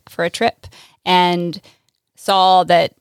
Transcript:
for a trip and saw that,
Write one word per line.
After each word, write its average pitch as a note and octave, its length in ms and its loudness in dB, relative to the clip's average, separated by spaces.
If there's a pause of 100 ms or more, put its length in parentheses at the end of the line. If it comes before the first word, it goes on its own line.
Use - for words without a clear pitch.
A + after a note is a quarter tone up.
for - 160 -10
a E3+ 60 -4
trip - 380 -6 (360)
and F3 560 -2 (560)
saw F#3 500 2
that, E3+ 360 0